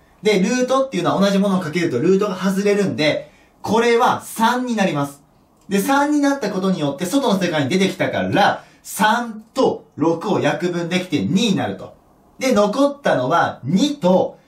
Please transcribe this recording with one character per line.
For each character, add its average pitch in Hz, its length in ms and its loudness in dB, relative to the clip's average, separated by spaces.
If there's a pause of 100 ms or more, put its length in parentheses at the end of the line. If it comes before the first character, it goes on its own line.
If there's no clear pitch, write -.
(220)
で、 202 180 2
ル 208 100 0
ー 247 180 0
ト 262 180 2
っ - 40 -8
て 190 80 -6
い 170 40 -2
う - 20 -2
の 143 120 0
は 185 60 2
同 196 80 4
じ 190 80 0
も 196 120 2
の 190 80 0
を - 40 -4
か 151 100 -8
け 175 80 -2
る 160 100 -2
と 123 100 -2
ル 180 160 0
ー 190 40 2
ト 208 80 -2
が 185 80 -6
外 190 300 -2
れ 202 100 2
る 196 100 0
ん 135 100 -4
で、 - 360 -2 (300)
こ 214 200 0
れ 233 160 4
は - 240 2
三 240 440 -2
に 240 100 -4
な 196 100 0
り 165 80 0
ま 143 140 -2
す。 - 160 -16 (460)
で、 196 100 0
三 285 320 2
に 294 80 2
な 277 160 2
っ - 40 -6
た 196 120 -4
こ 185 100 -4
と 190 100 0
に 160 80 -2
よ 143 120 -2
っ - 60 -6
て 180 80 -6
外 262 280 0
の 185 60 2
世 175 100 -2
界 156 140 0
に 127 60 -2
出 185 100 2
て 190 80 2
き - 100 -4
た - 120 -2
か 101 120 -2
ら、 139 420 2 (200)
三 220 600 -2 (100)
と - 320 0 (100)
六 165 360 0
を 143 80 2
約 156 300 0
分 170 200 -4
で 180 120 0
き - 60 -8
て - 160 -2
二 208 260 0
に 180 60 2
な 120 120 -2
る 95 100 -6
と。 - 180 -18 (440)
で、 262 140 2
残 208 360 2
っ - 120 -12
た - 140 2
の - 140 -2
は 165 340 0
二 196 340 0
と、 180 500 2